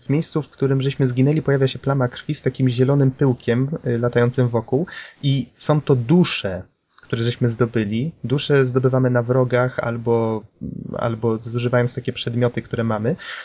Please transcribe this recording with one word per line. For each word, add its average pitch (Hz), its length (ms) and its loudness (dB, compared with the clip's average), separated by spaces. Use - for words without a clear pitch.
w - 100 -20
miejscu, 156 320 0
w - 60 -10
którym 135 340 0
żeśmy 135 240 0
zginęli, 131 360 2
pojawia 135 260 2
się - 100 -6
plama 135 300 0
krwi - 260 -6
z - 80 -8
takim 131 260 0
zielonym 131 420 4
pyłkiem, 131 580 0
y, 120 120 0
latającym 120 500 2
wokół 120 380 -2
i 139 240 0
są 151 240 0
to 143 160 2
dusze, 117 680 2
które 113 200 -4
żeśmy 120 260 0
zdobyli. 117 640 0
Dusze 131 420 2
zdobywamy 127 440 2
na 123 120 2
wrogach 123 560 0
albo, 117 640 -2
albo 113 400 -2
zużywając 120 560 -2
takie 127 180 -6
przedmioty, 120 500 -2
które 117 220 -6
mamy. 113 320 -2